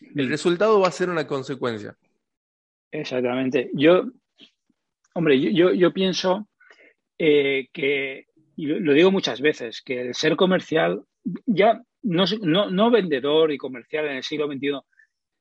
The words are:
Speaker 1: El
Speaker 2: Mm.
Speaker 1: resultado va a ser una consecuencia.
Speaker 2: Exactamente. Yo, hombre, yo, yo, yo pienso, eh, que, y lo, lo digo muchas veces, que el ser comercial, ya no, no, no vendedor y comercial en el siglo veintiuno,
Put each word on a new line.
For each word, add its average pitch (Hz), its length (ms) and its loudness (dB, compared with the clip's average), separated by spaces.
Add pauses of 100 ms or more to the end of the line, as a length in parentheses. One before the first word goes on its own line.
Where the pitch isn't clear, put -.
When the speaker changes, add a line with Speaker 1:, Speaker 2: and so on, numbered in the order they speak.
(160)
Speaker 1:
El 139 120 -2
Speaker 2:
Mm. - 20 -4
Speaker 1:
resultado 180 500 2
va 185 80 4
a 170 40 0
ser 180 180 -4
una 160 180 -4
consecuencia. 127 720 -6 (920)
Speaker 2:
Exactamente. 131 800 -2
Yo, 165 300 4 (1080)
hombre, 156 260 2
yo, 160 100 0
yo, 180 240 4
yo 180 180 2
pienso, 190 560 -2 (680)
eh, 139 560 2
que, 139 540 -6 (280)
y 165 120 -8
lo, 151 120 -2
lo 151 140 2
digo 175 180 6
muchas 135 300 -2
veces, 131 420 -2
que 123 180 -8
el 123 140 -8
ser 160 200 0
comercial, 175 640 0 (440)
ya 208 360 2 (220)
no, 180 200 0 (200)
no, 190 260 0
no 202 220 2
vendedor 156 600 2
y 139 60 -4
comercial 131 480 -8
en 143 120 -6
el 127 60 -10
siglo 147 240 -6
veintiuno, 139 380 -6 (560)